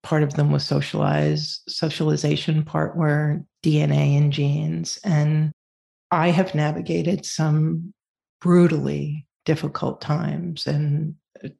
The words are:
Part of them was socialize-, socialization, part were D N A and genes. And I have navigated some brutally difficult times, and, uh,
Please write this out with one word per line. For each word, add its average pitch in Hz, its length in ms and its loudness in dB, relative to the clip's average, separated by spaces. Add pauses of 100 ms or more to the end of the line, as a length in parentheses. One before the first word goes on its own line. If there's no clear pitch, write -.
Part 151 220 2
of 143 100 -2
them 147 180 2
was 143 140 0
socialize-, 151 1000 0
socialization, 151 960 0
part 156 320 -2
were 151 480 0 (180)
D 151 200 2
N 147 100 2
A 143 240 2
and 147 160 4
genes. 151 720 -2
And 156 480 0 (600)
I 170 180 4
have 175 240 2
navigated 165 720 -2
some 160 680 0 (480)
brutally 151 840 2 (200)
difficult - 540 -2
times, 151 680 -4
and, 147 480 -2 (280)
uh, 135 60 -10 (100)